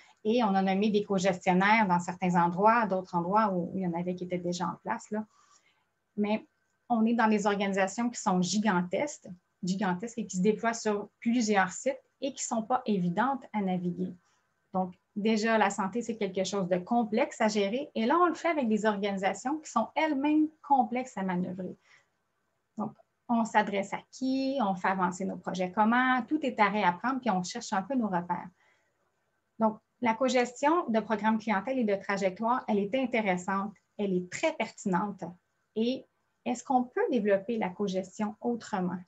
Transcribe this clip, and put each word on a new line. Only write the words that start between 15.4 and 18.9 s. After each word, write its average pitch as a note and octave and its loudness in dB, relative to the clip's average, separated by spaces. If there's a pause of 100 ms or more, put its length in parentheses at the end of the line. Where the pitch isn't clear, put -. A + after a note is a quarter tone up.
la G3 4
santé, G3 -4
c'est A3+ -6
quelque F#3+ -2
chose F#3 -2
de F3+ 2
complexe A#3 -2
à A3 2
gérer. G#3+ -2
Et A3 -2
là, C#4+ 2
on F4+ 6
le E4 0
fait - -2
avec D4 0
des G#3+ 2
organisations G3 -2